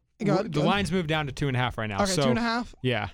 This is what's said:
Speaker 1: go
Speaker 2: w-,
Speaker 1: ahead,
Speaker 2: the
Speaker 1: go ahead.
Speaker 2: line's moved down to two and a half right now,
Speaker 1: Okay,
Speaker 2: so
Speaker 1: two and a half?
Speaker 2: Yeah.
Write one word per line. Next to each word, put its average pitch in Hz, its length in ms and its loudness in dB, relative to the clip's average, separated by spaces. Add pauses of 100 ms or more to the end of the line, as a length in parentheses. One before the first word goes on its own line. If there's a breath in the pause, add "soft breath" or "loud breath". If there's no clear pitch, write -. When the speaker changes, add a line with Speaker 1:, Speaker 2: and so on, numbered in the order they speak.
(240)
Speaker 1:
go - 80 4
Speaker 2:
w-, 185 80 4
Speaker 1:
ahead, 214 120 -6
Speaker 2:
the - 40 -4
Speaker 1:
go 147 60 2
ahead. 170 80 4
Speaker 2:
line's 196 220 0
moved 175 160 0
down 156 180 0
to 139 60 -6
two 143 160 -2
and 127 80 0
a 123 40 0
half 123 180 -2
right 110 100 -4
now, 101 140 0
Speaker 1:
Okay, 190 100 2
Speaker 2:
so 147 120 2
Speaker 1:
two 131 60 4
and 117 80 2
a 165 40 -2
half? 233 400 -4
Speaker 2:
Yeah. 113 320 0